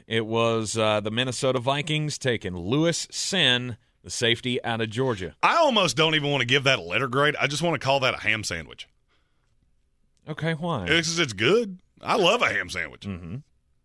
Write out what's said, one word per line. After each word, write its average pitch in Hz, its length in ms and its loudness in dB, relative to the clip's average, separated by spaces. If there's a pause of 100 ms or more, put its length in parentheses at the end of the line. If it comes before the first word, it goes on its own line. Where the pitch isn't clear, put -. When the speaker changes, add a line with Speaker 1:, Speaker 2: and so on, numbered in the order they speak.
Speaker 1:
it 113 200 -2
was, 113 500 0
uh, 107 240 4
the 107 100 -4
Minnesota 127 480 0
Vikings 147 600 -2
taking 104 380 -2
Lewis 147 540 0
Sinn, 123 680 0 (280)
the - 60 -14
safety 120 520 0
out 113 180 -2
of 110 100 -4
Georgia. 104 520 -4
Speaker 2:
I 226 140 4
almost 214 400 4
don't 160 180 4
even 143 160 0
wanna 131 140 0
give 131 200 4
that 135 140 4
a 90 40 -8
letter 107 260 -2
grade. 143 320 2
I 123 60 2
just 147 160 -4
wanna 165 160 0
call 139 220 2
that 123 140 2
a 69 60 -8
ham 107 240 0
sandwich. 76 440 -10 (1400)
Speaker 1:
Okay, 160 240 -4
why? 156 340 -4
Speaker 2:
It's, 165 320 0
it's 143 140 0
good. 185 460 2 (240)
I 170 140 0
love 208 260 4
a 113 100 2
ham 95 160 -4
sandwich. 78 340 -8
Speaker 1:
Mm-hmm. 90 340 -8 (480)